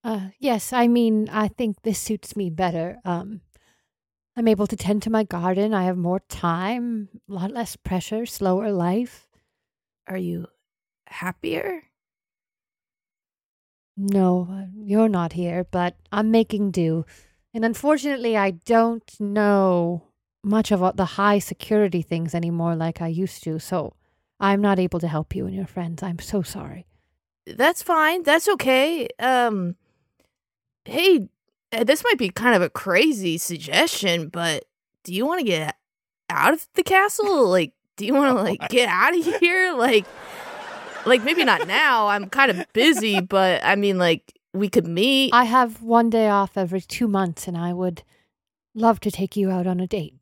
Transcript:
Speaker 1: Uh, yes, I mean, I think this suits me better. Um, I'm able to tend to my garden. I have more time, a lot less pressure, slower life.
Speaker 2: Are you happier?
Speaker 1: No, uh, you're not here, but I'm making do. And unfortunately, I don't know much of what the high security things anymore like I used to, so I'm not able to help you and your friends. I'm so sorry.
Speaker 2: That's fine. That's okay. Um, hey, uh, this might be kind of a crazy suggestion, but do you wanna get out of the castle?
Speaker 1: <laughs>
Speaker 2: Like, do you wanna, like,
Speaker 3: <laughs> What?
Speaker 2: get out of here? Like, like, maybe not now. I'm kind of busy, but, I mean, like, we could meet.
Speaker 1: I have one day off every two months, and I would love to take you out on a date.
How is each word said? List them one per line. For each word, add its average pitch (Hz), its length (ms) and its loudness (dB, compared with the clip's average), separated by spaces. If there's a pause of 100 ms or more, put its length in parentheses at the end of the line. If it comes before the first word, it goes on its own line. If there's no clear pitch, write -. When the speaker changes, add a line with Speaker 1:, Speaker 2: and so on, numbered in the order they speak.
Speaker 1:
Uh, 208 240 -6 (100)
yes, 254 340 -2
I 240 140 4
mean, 226 440 2
I 214 180 0
think 214 340 -6
this 220 160 -2
suits - 380 -8
me 190 140 -4
better. 170 540 -4
Um, 185 360 -6 (960)
I'm 233 120 2
able 208 180 4
to 208 100 -4
tend 202 260 0
to 226 80 -4
my 220 140 2
garden. 185 500 0
I 185 100 0
have 180 120 0
more 180 320 -2
time, 208 800 -4 (200)
a 202 40 -12
lot 190 200 -6
less 226 240 -8
pressure, 214 500 -4
slower 196 440 -2
life. 190 580 -2 (800)
Speaker 2:
Are 92 100 -8
you 87 280 -6 (600)
happier? 320 760 -6 (2000)
Speaker 1:
No, 185 540 0
uh, 196 140 -12 (100)
you're 214 340 0
not 170 260 -2
here, 175 360 -4
but 175 260 -2 (140)
I'm 214 200 0
making 214 400 2
do. 165 340 0 (500)
And 226 100 -2
unfortunately, 254 720 0
I 196 160 2
don't 226 500 2 (180)
know 196 840 2 (380)
much 214 280 0
of 190 100 2
what 185 160 2
the 190 80 2
high 202 340 2
security 190 640 0
things 165 320 -4
anymore 170 400 -2
like 165 280 -4
I 165 60 -4
used 180 360 -6
to, 160 140 -6
so - 360 -6 (460)
I'm 196 220 2
not 202 160 4
able 180 220 0
to 170 80 -4
help 156 280 -4
you 190 100 -4
and 190 80 -8
your 190 120 -6
friends. 170 360 -8
I'm 170 160 -6
so 196 240 -4
sorry. - 440 -12 (600)
Speaker 2:
That's 285 360 0
fine. 330 400 0
That's 320 260 2
okay. 277 600 0 (100)
Um, 220 580 0 (1080)
hey, 320 440 2 (440)
uh, 233 120 0
this 285 180 4
might 466 160 2
be 190 120 -2
kind 240 260 2
of 175 60 4
a 156 80 0
crazy 190 640 0
suggestion, 170 920 -2
but 165 360 -4 (400)
do 175 80 -8
you 214 140 -2
wanna 339 180 -2
get 160 320 -2 (540)
out 190 240 2
of - 200 -6
the 359 80 0
castle? 381 680 2
Speaker 1:
<laughs> - 20 2
Speaker 2:
Like, 170 220 2 (260)
do 202 80 -6
you 254 80 0
wanna, 277 200 4
like, 202 260 -2
Speaker 3:
<laughs> - 20 -8
What? - 80 -8
Speaker 2:
get 240 180 2
out 214 280 2
of 330 80 0 (140)
here? 359 360 2
Like, 233 320 2 (960)
like, 233 200 4
maybe 320 200 2
not 202 220 2
now. 233 400 2
I'm 202 240 0
kind 269 200 4
of 180 220 -6
busy, 220 480 4
but, 185 440 2
I 185 100 4
mean, 202 240 2
like, 170 400 0 (160)
we 190 140 0
could 175 180 2
meet. 247 480 2
Speaker 1:
I 247 100 6
have 226 380 0
one 233 280 4
day 220 180 2
off 202 280 0
every 185 240 -2
two - 280 -4
months, 190 400 -2
and 175 100 -6
I 175 140 -4
would 180 300 -4 (720)
love 226 260 4
to 214 100 -2
take - 260 -6
you 190 140 2
out 180 160 0
on 180 140 -2
a 185 80 -2
date. 170 340 -6